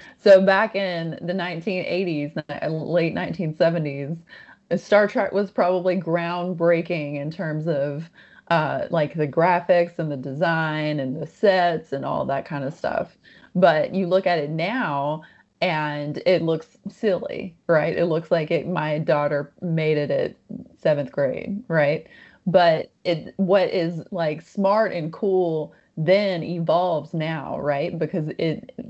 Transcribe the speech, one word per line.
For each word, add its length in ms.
So 240
back 340
in 460
the 140
nineteen 500
eighties, 500
ni-, 340
late 440
nineteen 420
seventies, 640
Star 300
Trek 260
was 180
probably 500
groundbreaking 1200
in 100
terms 380
of, 400
uh, 400
like, 260
the 140
graphics 680
and 120
the 60
design 840
and 200
the 60
sets 680
and 140
all 180
that 220
kind 180
of 80
stuff. 460
But 400
you 120
look 200
at 120
it 100
now, 760
and 640
it 160
looks 340
silly, 680
right? 300
It 80
looks 260
like 200
it, 180
my 300
daughter 520
made 340
it 140
at 260
seventh 320
grade, 580
right? 380
But 460
it, 340
what 320
is, 400
like, 320
smart 500
and 180
cool 640
then 460
evolves 720
now, 440
right? 400
Because 300
it, 320